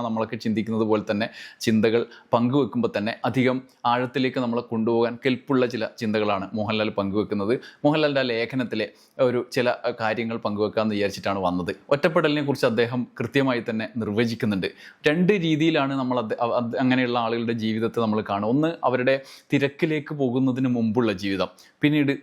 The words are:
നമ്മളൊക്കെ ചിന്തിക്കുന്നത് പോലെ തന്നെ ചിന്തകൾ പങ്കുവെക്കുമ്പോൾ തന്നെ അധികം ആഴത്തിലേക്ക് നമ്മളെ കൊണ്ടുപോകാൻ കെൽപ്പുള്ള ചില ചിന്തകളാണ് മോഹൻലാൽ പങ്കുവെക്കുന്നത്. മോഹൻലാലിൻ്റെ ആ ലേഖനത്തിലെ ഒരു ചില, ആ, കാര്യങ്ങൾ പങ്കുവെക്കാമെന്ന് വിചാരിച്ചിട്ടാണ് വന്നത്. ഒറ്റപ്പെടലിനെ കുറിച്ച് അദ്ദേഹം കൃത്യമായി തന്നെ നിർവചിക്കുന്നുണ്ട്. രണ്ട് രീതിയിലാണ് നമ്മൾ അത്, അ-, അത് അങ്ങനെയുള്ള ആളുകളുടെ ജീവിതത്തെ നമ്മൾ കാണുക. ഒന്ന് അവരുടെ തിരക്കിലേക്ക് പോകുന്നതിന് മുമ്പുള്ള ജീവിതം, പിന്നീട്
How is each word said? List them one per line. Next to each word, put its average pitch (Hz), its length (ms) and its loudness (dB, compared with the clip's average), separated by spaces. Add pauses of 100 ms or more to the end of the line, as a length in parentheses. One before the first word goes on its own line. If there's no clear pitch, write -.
നമ്മളൊക്കെ 113 380 -4
ചിന്തിക്കുന്നത് 113 460 0
പോലെ 104 200 2
തന്നെ 104 180 -2 (360)
ചിന്തകൾ 110 360 4 (320)
പങ്കുവെക്കുമ്പോൾ 120 640 2
തന്നെ 104 160 -2 (160)
അധികം 127 300 2 (340)
ആഴത്തിലേക്ക് 127 520 -2
നമ്മളെ 120 280 -2
കൊണ്ടുപോകാൻ 117 420 2 (100)
കെൽപ്പുള്ള 127 380 2 (100)
ചില 110 120 -4 (160)
ചിന്തകളാണ് 104 440 0 (120)
മോഹൻലാൽ 107 320 0 (100)
പങ്കുവെക്കുന്നത്. 101 540 -2 (300)
മോഹൻലാലിൻ്റെ 147 400 2
ആ 127 100 -2
ലേഖനത്തിലെ 117 540 -2 (400)
ഒരു 123 120 0 (160)
ചില, 123 140 2 (180)
ആ, - 20 0 (120)
കാര്യങ്ങൾ 113 440 -2
പങ്കുവെക്കാമെന്ന് 107 520 0
വിചാരിച്ചിട്ടാണ് 101 500 -2
വന്നത്. 90 240 -2 (220)
ഒറ്റപ്പെടലിനെ 156 540 2
കുറിച്ച് 135 240 2
അദ്ദേഹം 120 300 0 (180)
കൃത്യമായി 123 500 0
തന്നെ 110 160 -4 (160)
നിർവചിക്കുന്നുണ്ട്. 107 640 0 (400)
രണ്ട് 175 260 4 (120)
രീതിയിലാണ് 156 560 2
നമ്മൾ 127 220 -2
അത്, 107 100 -6 (120)
അ-, 113 140 0
അത് 117 140 -2 (100)
അങ്ങനെയുള്ള 127 420 2
ആളുകളുടെ 117 380 -2
ജീവിതത്തെ 110 420 -2
നമ്മൾ 107 140 0 (100)
കാണുക. 101 240 -2
ഒന്ന് 156 180 2 (180)
അവരുടെ 127 260 2 (380)
തിരക്കിലേക്ക് 147 680 0
പോകുന്നതിന് 131 560 0
മുമ്പുള്ള 113 360 2 (100)
ജീവിതം, 95 260 -2 (340)
പിന്നീട് 147 400 4